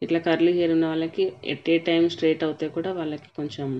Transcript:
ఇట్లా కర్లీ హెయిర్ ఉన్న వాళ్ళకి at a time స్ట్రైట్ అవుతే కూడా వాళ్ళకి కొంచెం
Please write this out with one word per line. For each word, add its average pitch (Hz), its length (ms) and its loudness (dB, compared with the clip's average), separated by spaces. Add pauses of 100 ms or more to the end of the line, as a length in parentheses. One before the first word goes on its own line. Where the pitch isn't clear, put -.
ఇట్లా 165 180 0
కర్లీ 165 320 4
హెయిర్ 175 200 2
ఉన్న 165 140 4
వాళ్ళకి 160 380 -2 (200)
at 139 240 -4
a 165 120 4
time 170 280 2
స్ట్రైట్ 160 360 0
అవుతే 156 240 -4
కూడా 170 240 -4
వాళ్ళకి 156 400 -8
కొంచెం 147 360 -6 (120)